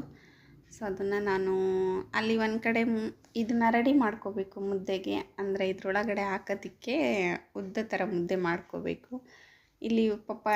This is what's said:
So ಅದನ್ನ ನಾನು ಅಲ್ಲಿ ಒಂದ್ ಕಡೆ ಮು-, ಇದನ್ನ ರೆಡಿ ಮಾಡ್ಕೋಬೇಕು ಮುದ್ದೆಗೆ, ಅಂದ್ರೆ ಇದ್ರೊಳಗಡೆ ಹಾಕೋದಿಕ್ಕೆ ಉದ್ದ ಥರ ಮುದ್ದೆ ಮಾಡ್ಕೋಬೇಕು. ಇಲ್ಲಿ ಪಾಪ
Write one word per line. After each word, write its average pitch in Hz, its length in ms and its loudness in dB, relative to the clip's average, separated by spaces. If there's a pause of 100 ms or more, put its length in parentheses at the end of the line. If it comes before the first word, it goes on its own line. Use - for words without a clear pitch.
(720)
So - 140 -10
ಅದನ್ನ 196 340 -2
ನಾನು 190 340 2 (600)
ಅಲ್ಲಿ 220 240 2
ಒಂದ್ 220 260 0
ಕಡೆ 226 200 2
ಮು-, 220 300 0 (220)
ಇದನ್ನ 233 340 0
ರೆಡಿ 240 240 6
ಮಾಡ್ಕೋಬೇಕು 208 680 0
ಮುದ್ದೆಗೆ, 196 540 -2 (240)
ಅಂದ್ರೆ 392 300 0
ಇದ್ರೊಳಗಡೆ 202 520 -2
ಹಾಕೋದಿಕ್ಕೆ 202 760 -4 (600)
ಉದ್ದ 196 280 -8
ಥರ 202 220 -2
ಮುದ್ದೆ 175 300 0
ಮಾಡ್ಕೋಬೇಕು. 170 760 -4 (680)
ಇಲ್ಲಿ 226 220 2 (240)
ಪಾಪ 214 280 -6